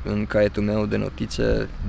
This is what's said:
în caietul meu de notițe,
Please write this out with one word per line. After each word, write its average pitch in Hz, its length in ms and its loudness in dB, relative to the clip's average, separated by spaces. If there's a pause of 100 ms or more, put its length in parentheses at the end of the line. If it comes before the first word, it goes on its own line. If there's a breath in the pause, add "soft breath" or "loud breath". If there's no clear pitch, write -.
în 104 220 -2
caietul 104 380 2
meu 107 220 2
de 104 120 0
notițe, 110 720 0 (200)